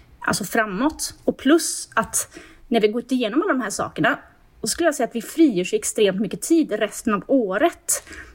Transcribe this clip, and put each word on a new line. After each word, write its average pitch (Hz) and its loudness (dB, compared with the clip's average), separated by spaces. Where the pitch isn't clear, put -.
alltså, - -2
framåt. 220 -2
Och - -2
plus - 0
att - -4
när 233 2
vi 214 4
gått 233 -4
igenom 247 0
alla 381 0
de 262 0
här 208 -4
sakerna, - -2
då 220 -6
skulle 339 0
jag 294 4
säga 233 -2
att - -12
vi 220 -4
frigör 240 2
så 214 -2
extremt 202 2
mycket 190 -4
tid 320 2
resten 214 -2
av 196 -4
året. 247 0